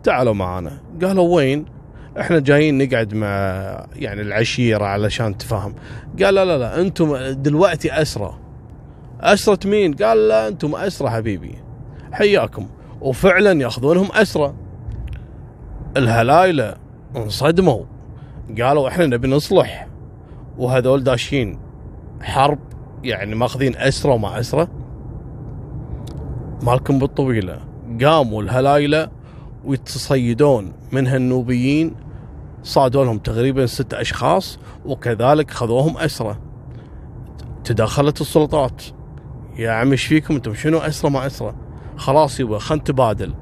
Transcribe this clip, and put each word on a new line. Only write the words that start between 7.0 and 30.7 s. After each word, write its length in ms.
دلوقتي 600
أسرى." 460
"أسرة 480
مين؟" 260
قال: 340
"لا، 200
أنتم 260
أسرى 360
حبيبي، 440
حياكم." 540
وفعلا 600
ياخذونهم 500
أسرى. 420
الهلايلة 800
انصدموا، 680
قالوا: 260
"إحنا 180
نبي 220
نصلح، 600
وهذول 460
داشين 540
حرب، 380
يعني، 300
ماخذين 420
أسرى 360
وما 280
أسرى." 280
مالكم 360
بالطويلة. 640
قاموا 380
الهلايلة 680
ويتصيدون 1080